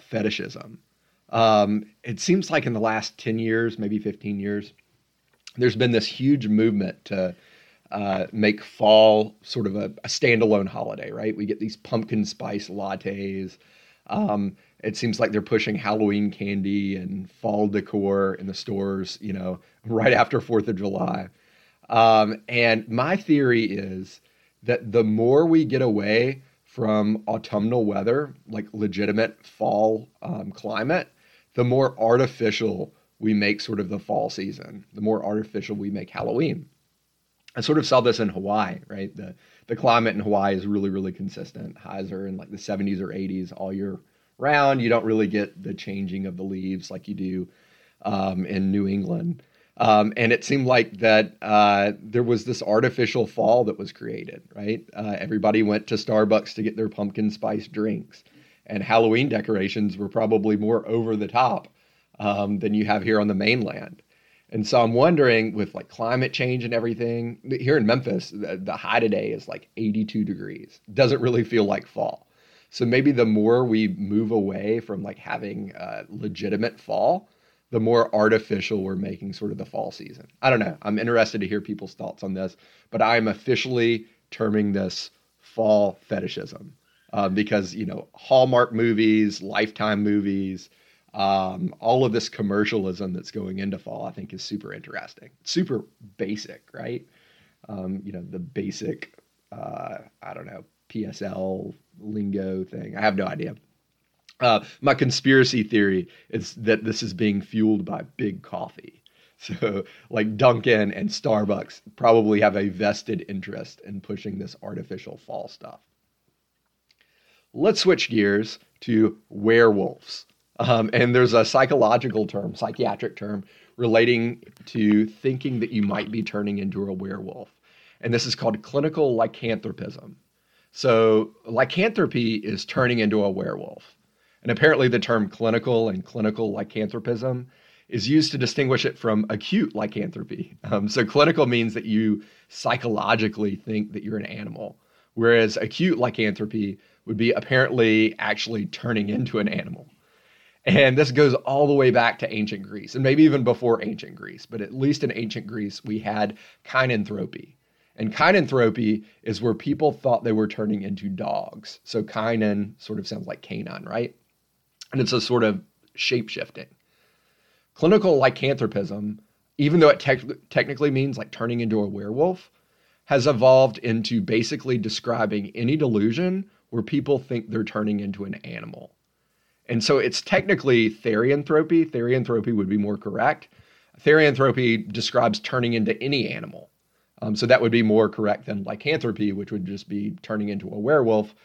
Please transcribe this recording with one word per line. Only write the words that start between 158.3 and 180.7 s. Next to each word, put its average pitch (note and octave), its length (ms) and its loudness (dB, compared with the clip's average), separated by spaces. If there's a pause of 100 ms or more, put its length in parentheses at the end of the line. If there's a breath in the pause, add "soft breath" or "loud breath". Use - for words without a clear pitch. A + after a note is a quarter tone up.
is G#2 180 -6
where A#2 140 2
people C#3+ 380 0
thought A#2+ 320 0
they A2+ 80 0
were G#2+ 160 2
turning G#2 340 -4
into G2 260 -8
dogs. - 760 -8
So A2 180 -4
kynan G#2+ 760 -2
sort G#2+ 200 -8
of F#2+ 80 -10
sounds F#2 220 -10
like - 140 -12
canine, - 420 -10
right? - 320 -6 (760)
And C3+ 80 0
it's A#2+ 120 0
a A#2+ 80 0
sort A#2+ 220 2
of G2+ 180 2 (340)
shape-shifting. - 720 -4 (1080)
Clinical F3+ 460 4
lycanthropism, G#2+ 1000 0 (400)
even D3 220 4
though D3+ 80 10
it C#3 120 6
tec-, C3 200 2 (300)
technically C#3 400 0
means, C3 260 0
like, - 140 -10
turning A#2 300 -4
into A2 200 0
a G2+ 80 -2
werewolf, A2+ 640 -4 (560)
has C3+ 200 2
evolved C3 520 6
into A2+ 420 -2
basically A#2 580 -2
describing G#2 760 -2
any A#2+ 220 0
delusion D3 720 0 (220 soft breath)
where A#2 120 -4
people C#3 360 0
think A#2 320 -6
they're A2+ 140 -2
turning G#2 360 -2
into G2+ 240 -8
an G2 100 -10 (100)
animal. A2 500 -14 (760)
And A#2 140 0
so C#3 160 2
it's A#2+ 220 0
technically C3+ 720 2